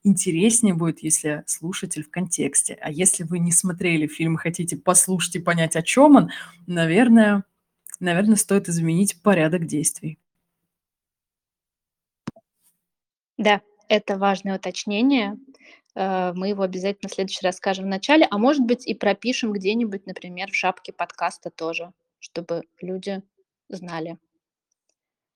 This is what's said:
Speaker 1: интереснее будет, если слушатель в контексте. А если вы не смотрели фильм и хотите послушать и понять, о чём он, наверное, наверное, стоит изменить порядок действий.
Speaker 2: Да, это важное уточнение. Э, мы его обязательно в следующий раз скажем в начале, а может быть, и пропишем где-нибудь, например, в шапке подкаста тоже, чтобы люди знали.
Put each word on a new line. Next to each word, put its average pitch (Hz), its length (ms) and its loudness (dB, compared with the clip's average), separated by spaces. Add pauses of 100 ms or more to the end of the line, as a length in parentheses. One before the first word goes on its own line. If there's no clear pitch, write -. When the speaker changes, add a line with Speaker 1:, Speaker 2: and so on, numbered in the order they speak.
Speaker 1:
интереснее 196 720 2
будет, 165 300 -2
если 156 420 -2
слушатель 175 580 -8
в - 60 -18
контексте. - 720 -4
А - 100 -8
если 180 320 0
вы 175 160 -4
не 170 120 0
смотрели 170 560 0
фильм 165 280 -2
и - 20 -8
хотите 170 400 -4
послушать 180 580 0
и 175 40 -2
понять, 170 360 0
о 160 60 0
чём 277 340 8
он, 165 140 6 (360)
наверное, 202 800 4 (560)
наверное, 185 360 2
стоит 196 340 0
изменить 170 520 0
порядок 170 440 2
действий. 151 520 -4 (3250)
Speaker 2:
Да, 208 240 2 (260)
это 208 300 0
важное 190 380 0
уточнение. 208 840 -2 (580)
Э, 185 380 -2
мы 185 160 -4
его 196 120 -4
обязательно 185 480 -4
в - 40 -14
следующий 190 320 -6
раз 180 120 0
скажем 190 280 -4
в - 20 -4
начале, 277 420 4
а 208 80 -2
может 269 260 2
быть, 240 220 -2
и 214 80 -4
пропишем 208 580 -2
где-нибудь, 202 540 -4
например, 180 440 -12
в - 60 -6
шапке - 360 -4
подкаста - 580 -8
тоже, 165 420 -8 (280)
чтобы 170 440 -8 (160)
люди 190 420 -8 (460)
знали. 170 500 -10 (1160)